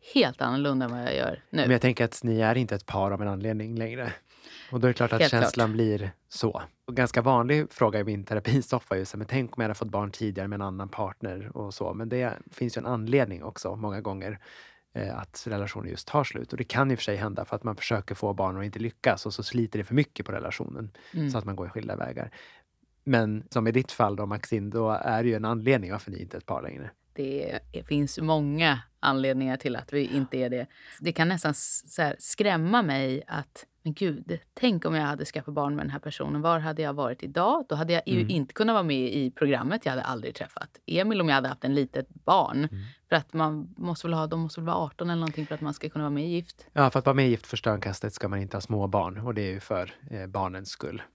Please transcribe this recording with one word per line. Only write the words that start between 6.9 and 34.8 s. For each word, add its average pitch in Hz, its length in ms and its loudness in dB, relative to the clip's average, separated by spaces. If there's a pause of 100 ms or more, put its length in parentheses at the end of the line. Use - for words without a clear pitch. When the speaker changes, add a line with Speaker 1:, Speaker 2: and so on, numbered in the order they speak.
Speaker 2:
ganska 123 260 4
vanlig 131 520 4
fråga 107 260 4
i 101 40 0
min 101 220 -2
terapisoffa 117 720 0
är 92 40 0
ju 95 60 -2
så - 100 -10
här, - 20 -6
men 104 100 -8
tänk 127 300 -2
om 117 40 0
jag 113 60 2
hade 107 80 -2
fått 113 140 -4
barn 101 220 -2
tidigare 98 360 -4
med 104 100 -4
en 101 40 -4
annan 98 280 -6
partner 98 680 -8
och 101 160 -8
så. 90 200 -4
Men 110 160 -6
det 123 240 -2 (180)
finns 120 260 -4
ju - 20 -4
en - 60 -8
anledning 113 580 0
också 95 320 -6
många 104 260 -4
gånger, 98 380 -6 (540)
eh, 98 260 -4
att - 280 -14
relationer 101 420 -4
just - 180 -8
tar 147 160 2
slut. - 280 -6
Och 131 60 -8
det - 60 -2
kan 135 280 2
i - 20 4
och 117 40 0
för - 60 -4
sig 104 120 -2
hända 101 300 -4
för - 100 -6
att 107 80 -6
man 110 120 -4
försöker - 400 -2
få 104 180 -2
barn 92 240 0
och 98 80 -4
inte 104 140 -8
lyckas 113 460 0
och 110 80 -6
så 113 100 -8
sliter 113 360 0
det 101 60 -4
för 120 100 -2
mycket - 300 0
på - 60 -8
relationen - 600 -6 (220)
Speaker 1:
Mm. 156 180 -2
Speaker 2:
så 123 60 0
att 104 80 -2
man 98 100 -4
går 90 120 -6
i - 20 -8
skilda 107 260 -6
vägar. - 360 -6 (720)
Men 110 460 4
som 113 180 2
i 113 40 4
ditt 131 200 4
fall 104 240 2
då, 104 100 -4
Maxine, 104 440 -2
då 110 200 0
är 110 340 0
det 120 60 4
ju 113 60 2
en 107 100 -2
anledning 113 460 2
varför 101 200 -8
ni 92 100 -10
inte 87 160 -10
är - 20 -6
ett - 60 -20
par - 160 -4
längre. - 280 -10 (240)
Speaker 1:
Det 139 380 -4
är, - 80 -6 (140)
det 170 100 -8
finns 143 360 0
många 151 600 4 (200)
anledningar 135 580 2
till 127 180 -4
att 131 180 -10
vi 143 120 2 (100)
inte 135 220 0
är 127 120 0
det. 123 180 -4 (320)
Det 165 120 -2
kan 165 160 4
nästan 175 240 0
s-, - 440 -4
så 175 60 0
här, 147 180 0
skrämma 196 600 2
mig 135 460 0
att, - 380 -8 (180)
men 156 100 -2
gud, 165 460 -2 (140)
tänk 208 320 2